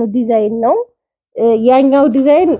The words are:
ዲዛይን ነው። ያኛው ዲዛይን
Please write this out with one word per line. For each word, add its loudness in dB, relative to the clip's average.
ዲዛይን -2
ነው። 0
ያኛው 2
ዲዛይን 0